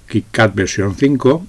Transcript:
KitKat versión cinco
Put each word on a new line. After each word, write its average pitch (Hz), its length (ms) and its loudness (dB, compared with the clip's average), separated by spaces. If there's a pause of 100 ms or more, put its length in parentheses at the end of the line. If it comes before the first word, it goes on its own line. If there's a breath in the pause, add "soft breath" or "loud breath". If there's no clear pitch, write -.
KitKat 107 460 0
versión 98 400 -2
cinco 139 540 0